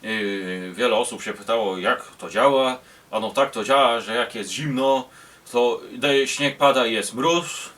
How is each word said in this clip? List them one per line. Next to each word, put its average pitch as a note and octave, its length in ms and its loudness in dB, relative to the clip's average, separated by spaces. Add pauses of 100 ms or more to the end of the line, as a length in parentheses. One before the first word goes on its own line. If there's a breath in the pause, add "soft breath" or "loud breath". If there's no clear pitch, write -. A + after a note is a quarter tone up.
Yy, G2 720 -6
wiele A#2 200 2
osób A2+ 280 -2
się G#2+ 100 -6
pytało, G#2+ 440 -2
jak G#2+ 280 -2
to - 240 -14
działa. C3 480 2 (340 loud breath)
Ano A2 180 -4
tak C3+ 220 0
to A2 120 -6
działa, A#2+ 360 4
że G#2+ 160 -6
jak A#2+ 200 -2
jest G2 140 -8
zimno, C3+ 580 0 (440 loud breath)
to A#2+ 300 2 (100)
daje, C#3 360 2
śnieg C#3 300 -2
pada C3 280 4
i A2+ 80 0
jest G#2 200 -4
mróz D#3 640 0